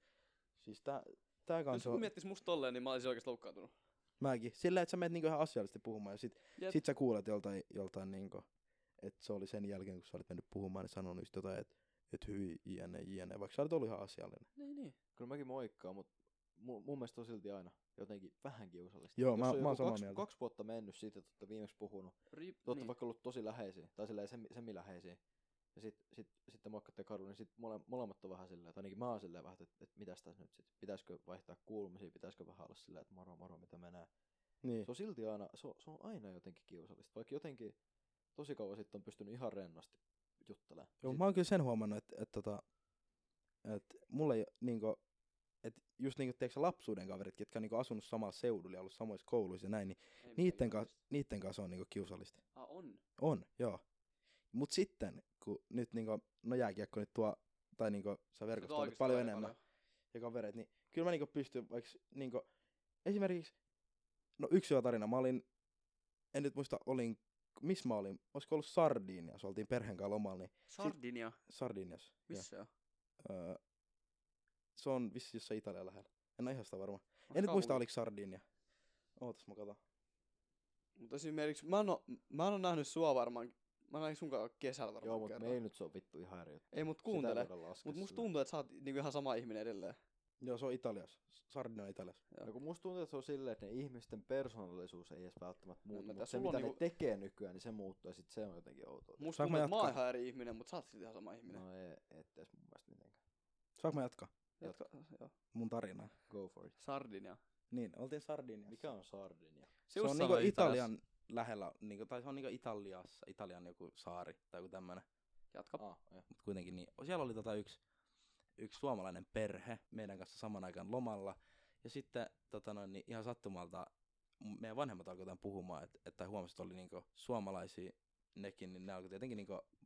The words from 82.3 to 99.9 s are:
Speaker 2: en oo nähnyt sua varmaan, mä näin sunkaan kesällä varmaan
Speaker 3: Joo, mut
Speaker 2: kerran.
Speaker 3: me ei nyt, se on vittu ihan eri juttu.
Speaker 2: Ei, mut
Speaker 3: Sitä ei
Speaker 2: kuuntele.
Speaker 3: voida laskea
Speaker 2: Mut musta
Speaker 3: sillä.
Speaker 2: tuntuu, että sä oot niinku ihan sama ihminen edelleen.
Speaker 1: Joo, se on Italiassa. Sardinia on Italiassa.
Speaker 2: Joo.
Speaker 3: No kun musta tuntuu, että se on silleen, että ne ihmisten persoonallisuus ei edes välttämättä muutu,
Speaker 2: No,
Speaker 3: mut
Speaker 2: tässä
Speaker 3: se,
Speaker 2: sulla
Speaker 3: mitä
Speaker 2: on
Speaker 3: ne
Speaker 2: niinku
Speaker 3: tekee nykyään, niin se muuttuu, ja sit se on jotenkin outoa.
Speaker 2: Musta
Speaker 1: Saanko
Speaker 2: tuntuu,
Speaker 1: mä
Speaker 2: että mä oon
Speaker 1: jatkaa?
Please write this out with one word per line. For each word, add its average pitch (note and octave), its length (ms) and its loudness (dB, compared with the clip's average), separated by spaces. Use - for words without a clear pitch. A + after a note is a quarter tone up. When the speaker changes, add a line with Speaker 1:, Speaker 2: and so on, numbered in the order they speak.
Speaker 2:
en G#3 60 6
oo G3+ 40 2
nähnyt E3+ 300 4
sua D#3+ 280 8
varmaan, A#2+ 380 2
mä D3 100 -2
näin D#3 160 0
sunkaan B2+ 340 0
kesällä B2+ 340 0
varmaan A2 140 -6
Speaker 3:
Joo, A2+ 120 4
mut A2 80 -2
Speaker 2:
kerran. A2+ 220 -2
Speaker 3:
me B2+ 40 6
ei B2 80 4
nyt, G#2+ 140 -2
se G2+ 80 -4
on D#2 100 -6
vittu F#2 260 -10
ihan F2+ 220 -8
eri D#2 120 -12
juttu. - 180 -18
Speaker 2:
Ei, D#3 120 0
mut D#3 140 -2
Speaker 3:
Sitä - 120 -6
ei - 40 2
Speaker 2:
kuuntele. A#2 260 4
Speaker 3:
voida F2 120 -8
laskea F2 280 -8
Speaker 2:
Mut D3 100 -4
musta G3 100 -4
Speaker 3:
sillä. G3 140 -2
Speaker 2:
tuntuu, D#3+ 180 4
että C3 100 2
sä D#3+ 60 -2
oot C3 140 -4
niinku C#3 280 -2
ihan C#3+ 120 0
sama C3+ 240 4
ihminen A2+ 260 0
edelleen. A#2 340 -2
Speaker 1:
Joo, B2 160 0
se C3 80 -2
on B2+ 80 2
Italiassa. G#2+ 460 -2
Sardinia A2+ 360 -4
on G2 60 -4
Italiassa. F#2 360 -8
Speaker 2:
Joo. G#2+ 80 -8
Speaker 3:
No A2 80 -6
kun B2+ 100 -8
musta E3 200 -6
tuntuu, F#3 180 -2
että D#3 100 -2
se C#3+ 60 -2
on C3 60 -4
silleen, C3+ 280 -2
että G#2+ 140 -4
ne G2+ 60 -6
ihmisten B2 520 -6
persoonallisuus F#2 880 -4
ei E2+ 120 -10
edes F2+ 180 -10
välttämättä F2+ 460 -12
muutu, - 200 -6
Speaker 2:
No, G#3+ 60 -8
Speaker 3:
mut G3 60 -8
Speaker 2:
tässä - 120 -4
Speaker 3:
se, - 60 0
Speaker 2:
sulla G3 140 2
Speaker 3:
mitä C3 60 2
Speaker 2:
on C3 40 2
Speaker 3:
ne C3 60 0
Speaker 2:
niinku - 120 -4
Speaker 3:
tekee D#3+ 380 2
nykyään, G2 360 -6
niin F#2 80 -10
se A#2 100 -6
muuttuu, F#2+ 380 -6
ja F2+ 60 -10
sit - 140 -20
se G#2+ 160 -4
on F2+ 100 -8
jotenkin C2+ 340 -14
outoa. - 300 -14
Speaker 2:
Musta D#3+ 180 -4
Speaker 1:
Saanko D3+ 200 6
Speaker 2:
tuntuu, - 20 8
Speaker 1:
mä D3+ 40 8
Speaker 2:
että D3 60 4
mä G3+ 60 4
oon G#3+ 100 8
Speaker 1:
jatkaa? C3+ 180 4